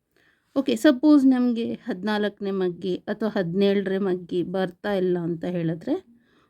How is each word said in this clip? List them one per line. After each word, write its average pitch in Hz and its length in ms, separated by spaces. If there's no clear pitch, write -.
ಓಕೆ, 269 200
ಸಪೋಸ್ 294 500
ನಮಗೆ 240 480
ಹದಿನಾಲ್ಕನೇ 208 760
ಮಗ್ಗಿ 185 460
ಅಥವಾ 214 320
ಹದಿನೇಳರ 196 720
ಮಗ್ಗಿ 180 440
ಬರ್ತಾ 185 500
ಇಲ್ಲ 185 260
ಅಂತ 165 260
ಹೇಳಿದ್ರೆ 175 500